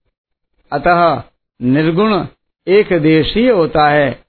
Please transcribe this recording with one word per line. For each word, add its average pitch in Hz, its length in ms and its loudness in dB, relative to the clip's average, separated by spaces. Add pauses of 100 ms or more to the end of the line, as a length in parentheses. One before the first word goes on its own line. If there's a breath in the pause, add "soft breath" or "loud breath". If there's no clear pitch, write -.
(720)
अतः 160 500 0 (400)
निर्गुण 160 640 0 (420)
एक 196 240 2
देशीय 160 580 0
होता 156 380 0
है, 147 400 -2